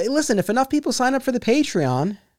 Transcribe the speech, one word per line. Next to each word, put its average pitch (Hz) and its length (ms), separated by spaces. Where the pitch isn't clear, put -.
listen, 277 300
if 175 100
enough 262 220
people 294 220
sign 254 220
up 262 80
for 262 100
the 247 80
Patreon, 180 760